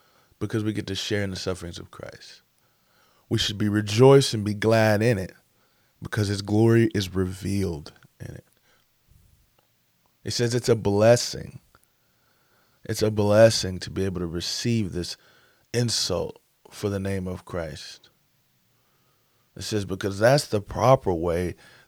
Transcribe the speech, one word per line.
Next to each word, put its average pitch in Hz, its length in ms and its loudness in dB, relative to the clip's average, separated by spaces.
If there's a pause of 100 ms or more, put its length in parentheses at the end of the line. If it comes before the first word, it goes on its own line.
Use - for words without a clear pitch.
(380)
because 104 260 -6
we 107 80 -2
get 101 140 -8
to 98 80 -6
share 104 280 -4
in 98 80 -6
the 92 60 -8
sufferings 90 420 -8
of 92 120 -18
Christ. - 500 -20 (880)
We 120 80 0
should 107 220 -4
be 104 100 0
rejoiced 107 640 6
and 104 140 -4
be 104 80 -2
glad 107 480 2
in 110 160 2
it 92 160 -8 (680)
because 104 260 -4
his 101 120 -4
glory 113 540 4
is 92 200 -4
revealed 92 800 -4 (260)
in - 160 -16
it. - 120 -20 (1800)
He 117 60 -8
says 120 240 -2
it's 123 160 0
a 113 60 4
blessing. 104 840 2 (1200)
It's - 200 -6
a 110 80 2
blessing 104 680 4
to - 100 -12
be 95 160 -4
able 90 140 -6
to 90 60 -4
receive 87 680 -4
this 85 260 -8 (560)
insult 107 640 -4 (300)
for - 180 -6
the 98 100 -4
name 95 300 -6
of 92 160 -10
Christ. - 640 -12 (1500)
It 90 80 -14
says, 104 220 -4
because 98 340 -6
that's 131 280 2
the 104 160 -4
proper 110 500 2
way 85 440 -2 (320)